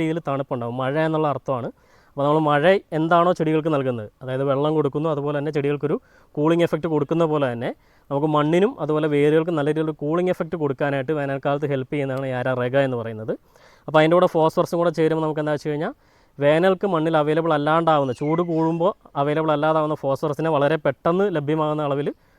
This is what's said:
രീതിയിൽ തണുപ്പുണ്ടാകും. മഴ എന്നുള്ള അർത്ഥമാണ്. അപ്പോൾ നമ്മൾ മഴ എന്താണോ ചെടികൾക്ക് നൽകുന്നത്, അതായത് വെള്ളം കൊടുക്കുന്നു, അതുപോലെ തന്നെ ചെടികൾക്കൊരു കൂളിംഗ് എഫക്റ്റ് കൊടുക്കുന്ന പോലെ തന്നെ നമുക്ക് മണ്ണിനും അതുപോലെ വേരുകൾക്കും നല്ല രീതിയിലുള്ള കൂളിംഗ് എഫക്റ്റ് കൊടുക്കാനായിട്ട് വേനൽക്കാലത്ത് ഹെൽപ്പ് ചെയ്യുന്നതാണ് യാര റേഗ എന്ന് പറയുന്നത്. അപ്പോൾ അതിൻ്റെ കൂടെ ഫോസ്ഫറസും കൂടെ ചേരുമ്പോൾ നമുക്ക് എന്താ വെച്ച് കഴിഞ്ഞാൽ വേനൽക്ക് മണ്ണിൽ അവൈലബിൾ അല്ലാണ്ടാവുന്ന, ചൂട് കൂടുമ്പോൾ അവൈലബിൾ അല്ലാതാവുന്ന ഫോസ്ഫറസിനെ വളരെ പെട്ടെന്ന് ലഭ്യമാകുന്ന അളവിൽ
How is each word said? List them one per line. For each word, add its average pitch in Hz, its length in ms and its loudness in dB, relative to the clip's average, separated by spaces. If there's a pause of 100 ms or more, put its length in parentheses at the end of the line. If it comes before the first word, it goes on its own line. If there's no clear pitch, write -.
രീതിയിൽ 160 180 -2 (100)
തണുപ്പുണ്ടാകും. 127 540 -4
മഴ 135 120 -2 (140)
എന്നുള്ള 156 260 0
അർത്ഥമാണ്. 131 340 -6 (420)
അപ്പോൾ 139 160 -4
നമ്മൾ 151 140 4 (100)
മഴ 147 120 2 (360)
എന്താണോ 170 400 4
ചെടികൾക്ക് 156 360 0
നൽകുന്നത്, 127 340 -2 (140)
അതായത് 131 280 -4
വെള്ളം 143 280 0
കൊടുക്കുന്നു, 147 360 -2
അതുപോലെ 143 260 -4
തന്നെ 147 160 -4
ചെടികൾക്കൊരു 143 400 -2 (420)
കൂളിംഗ് 170 280 4
എഫക്റ്റ് 165 280 -2
കൊടുക്കുന്ന 160 380 0
പോലെ 143 200 0
തന്നെ 120 180 -4 (400)
നമുക്ക് 143 260 0
മണ്ണിനും 170 360 2 (100)
അതുപോലെ 151 320 0
വേരുകൾക്കും 156 440 2
നല്ല 143 140 0
രീതിയിലുള്ള 156 220 -2 (100)
കൂളിംഗ് 180 300 0
എഫക്റ്റ് 175 280 -6
കൊടുക്കാനായിട്ട് 139 560 -2
വേനൽക്കാലത്ത് 143 540 -2
ഹെൽപ്പ് 131 220 -4
ചെയ്യുന്നതാണ് 135 380 -4
യാര 127 280 -2
റേഗ 123 160 0 (100)
എന്ന് 127 140 -2
പറയുന്നത്. 113 320 -8 (540)
അപ്പോൾ 151 140 2
അതിൻ്റെ 160 180 4
കൂടെ 180 160 4
ഫോസ്ഫറസും 165 460 2
കൂടെ 170 180 2
ചേരുമ്പോൾ 160 280 2
നമുക്ക് 151 160 -4
എന്താ 151 140 -2
വെച്ച് 156 160 -6
കഴിഞ്ഞാൽ 165 200 -4 (520)
വേനൽക്ക് 175 500 4
മണ്ണിൽ 160 260 0
അവൈലബിൾ 156 360 0
അല്ലാണ്ടാവുന്ന, 151 640 2
ചൂട് 156 300 0
കൂടുമ്പോൾ 165 420 0 (280)
അവൈലബിൾ 156 360 0
അല്ലാതാവുന്ന 156 460 0
ഫോസ്ഫറസിനെ 147 540 -2
വളരെ 143 200 2 (100)
പെട്ടെന്ന് 175 380 0 (120)
ലഭ്യമാകുന്ന 151 520 -2
അളവിൽ 143 200 -2 (300)